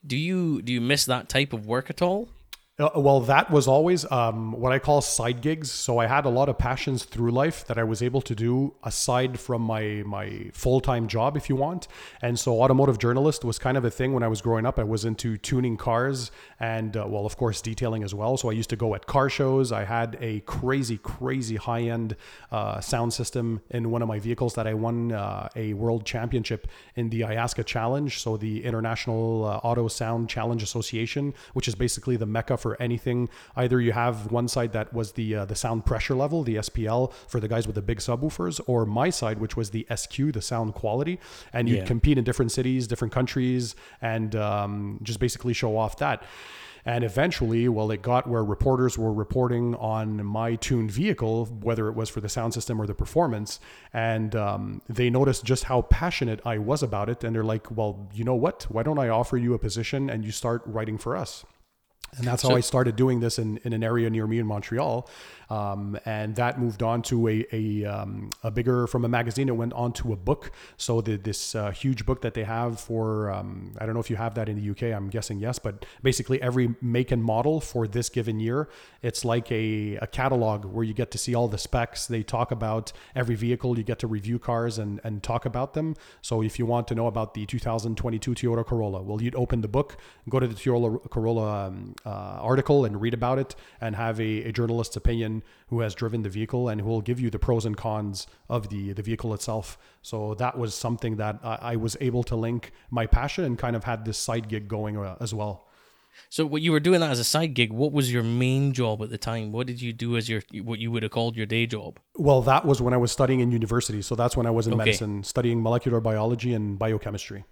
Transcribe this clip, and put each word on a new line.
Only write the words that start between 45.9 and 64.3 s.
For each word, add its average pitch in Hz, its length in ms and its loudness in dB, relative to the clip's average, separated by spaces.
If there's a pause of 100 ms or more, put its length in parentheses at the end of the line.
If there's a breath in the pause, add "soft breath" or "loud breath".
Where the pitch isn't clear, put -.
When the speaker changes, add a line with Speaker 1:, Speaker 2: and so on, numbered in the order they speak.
Speaker 2:
that. 139 260 -2 (600 loud breath)
And 120 180 0
eventually, 117 640 2
well, 107 240 2
it 104 100 -2
got 123 260 2
where 113 180 2
reporters 127 520 2
were 110 140 2
reporting 120 640 2
on 110 500 -2
my 113 300 0
tuned 113 340 0
vehicle, 113 580 0 (140)
whether 110 280 2
it 117 60 -4
was 113 140 -2
for 113 120 -6
the 101 80 -4
sound 113 240 -2
system 113 280 -2
or 104 60 -2
the 101 80 -2
performance. 110 640 0 (340 loud breath)
And, 113 440 0
um, 101 500 -2
they 123 220 2
noticed 127 340 4
just 123 220 2
how 127 160 2
passionate 120 640 2
I 113 140 -2
was 127 220 0
about 104 280 -2
it. 120 160 -4
And 113 100 0
they're 113 80 2
like, 110 260 -2
"Well, 104 440 -4
you 110 100 -4
know 127 120 2
what? 135 340 0
Why 113 140 0
don't 151 160 0
I 123 100 2
offer 117 260 2
you 120 180 2
a 113 60 0
position 117 500 -2
and 113 140 -4
you 107 80 -4
start 117 340 -2
writing 110 320 -4
for 127 200 -4
us?" - 260 -8 (720)
And 123 120 -4
that's 123 160 0
how 131 60 4
Speaker 1:
So 127 60 8
Speaker 2:
I 123 40 6
started 123 360 2
doing 123 260 4
this 117 180 0
in, 110 240 -2
in 117 100 -2
an 110 100 0
area 117 240 2
near 110 200 0
me 113 100 2